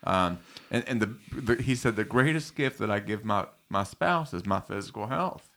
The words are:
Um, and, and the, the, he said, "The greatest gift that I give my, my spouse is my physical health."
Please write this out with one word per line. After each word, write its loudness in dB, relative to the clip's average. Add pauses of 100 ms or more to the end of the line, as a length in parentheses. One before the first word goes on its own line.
Um, 4 (320)
and, 0
and 0
the, 0 (400)
the, -4
he 2
said, 0
"The 0
greatest 2
gift 0
that 0
I 2
give -4
my, 0 (220)
my 0
spouse 0
is -4
my 2
physical -8
health." -4